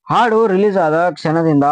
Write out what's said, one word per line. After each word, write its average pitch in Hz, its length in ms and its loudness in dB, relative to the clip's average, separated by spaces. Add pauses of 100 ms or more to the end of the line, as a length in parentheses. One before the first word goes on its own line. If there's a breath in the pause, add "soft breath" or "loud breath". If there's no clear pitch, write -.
ಹಾಡು 220 380 0
ರಿಲೀಸ್ 196 300 0
ಆದ 165 360 0
ಕ್ಷಣದಿಂದ 156 580 0